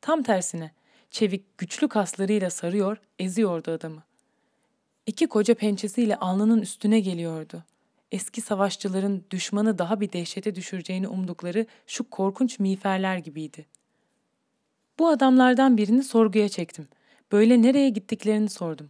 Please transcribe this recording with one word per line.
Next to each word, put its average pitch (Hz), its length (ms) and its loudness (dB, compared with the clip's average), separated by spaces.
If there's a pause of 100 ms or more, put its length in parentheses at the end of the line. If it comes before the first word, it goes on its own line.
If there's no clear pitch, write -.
Tam 302 220 0
tersine, 175 480 -2 (400)
çevik, 196 460 -4
güçlü - 300 -4
kaslarıyla 196 640 -2
sarıyor, 196 480 -2 (220)
eziyordu 185 520 -2
adamı. 160 320 -10 (1000)
İki 262 220 -2
koca 214 280 2
pençesiyle 208 600 -2
alnının 208 460 2
üstüne 214 380 0
geliyordu. 170 640 -6 (480)
Eski 202 300 -8
savaşçıların 196 920 -2
düşmanı 208 460 -2
daha 185 240 -2
bir 202 100 -4
dehşete 180 440 -6
düşüreceğini 185 520 -6
umdukları 185 580 -6 (220)
şu - 220 -8
korkunç 196 500 -2
miğferler 190 580 -2
gibiydi. 156 480 -12 (1300)
Bu 330 80 4
adamlardan 254 720 6
birini 214 260 2
sorguya 214 460 2
çektim. 165 380 -10 (440)
Böyle 226 300 6
nereye 269 280 6
gittiklerini 214 600 -2
sordum. 151 400 -10